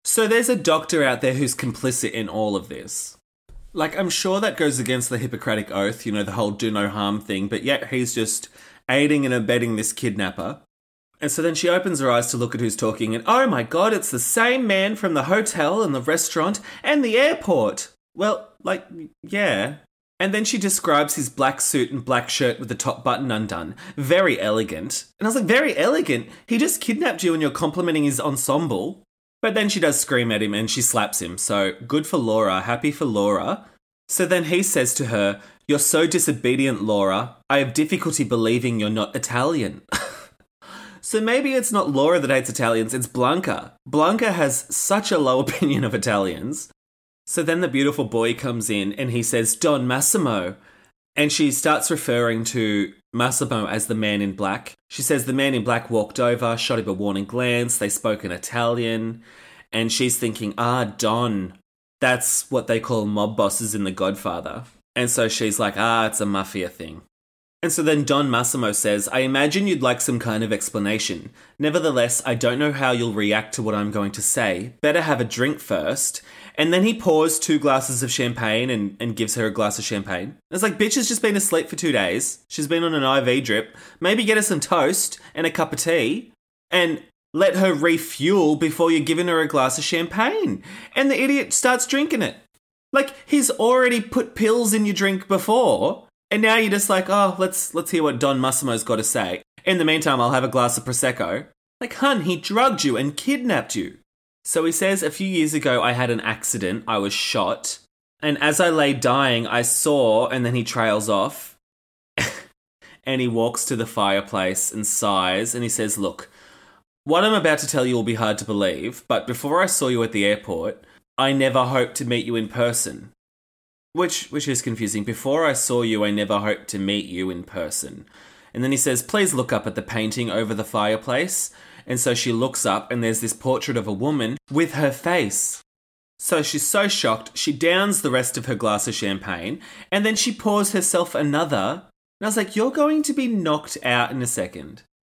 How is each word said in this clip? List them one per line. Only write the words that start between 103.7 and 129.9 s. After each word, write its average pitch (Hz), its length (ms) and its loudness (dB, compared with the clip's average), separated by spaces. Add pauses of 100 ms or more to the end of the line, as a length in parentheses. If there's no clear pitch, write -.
you. 92 220 -6 (440)
So - 220 0
he 165 80 2
says, 190 300 0
"A 156 80 -2
few 190 180 -4
years 160 240 2
ago, 143 300 2
I 123 100 2
had 123 160 0
an 117 120 -2
accident. 110 680 -4
I 113 80 0
was 101 160 0
shot. - 680 -4 (420)
And 147 200 0
as 151 180 4
I 175 100 4
lay 147 240 2
dying, 123 520 2
I 120 140 0
saw," 120 640 4
and 127 200 0
then 120 80 0
he 120 100 0
trails 110 460 0
off. 104 460 -2 (600)
<laughs> 120 80 -2 (800)
And 131 160 -2
he 127 60 0
walks 117 380 0
to 139 100 -4
the 113 100 -2
fireplace 98 880 -2
and 104 160 -6
sighs, 98 680 0
and 120 100 -4
he 117 40 -2
says, 107 300 -2
"Look, 95 320 -6 (760)
what 165 200 4
I'm 220 100 4
about 156 240 4
to 151 80 -6
tell 135 180 0
you 123 120 2
will 113 80 0
be 113 100 0
hard 107 240 0
to - 60 -8
believe, 101 600 -2
but 117 200 0
before 143 340 0
I 190 60 4
saw 156 220 0
you 120 160 2
at 113 80 -4
the 101 120 0
airport, 101 600 -2 (340)
I 135 140 2
never 131 320 4
hoped 123 320 0
to 135 100 -6
meet 120 180 0
you 117 120 -2
in 110 120 -2
person." 117 640 -2 (800)
Which, - 380 -2
which 143 180 -4
is 127 140 0
confusing. 107 420 -2
"Before 139 400 0
I 147 80 2
saw 123 300 0
you, 110 220 2
I 104 60 2
never 104 280 2
hoped 104 300 -2
to 104 100 -6
meet 98 280 0
you 90 220 -4
in 87 160 -6
person." 76 600 -8 (480)
And 123 100 -2
then 131 60 2
he 139 80 2
says, 127 240 2
"Please 190 320 0
look 127 180 -2
up 107 140 0
at 104 80 -6
the 110 80 -6
painting 110 480 -4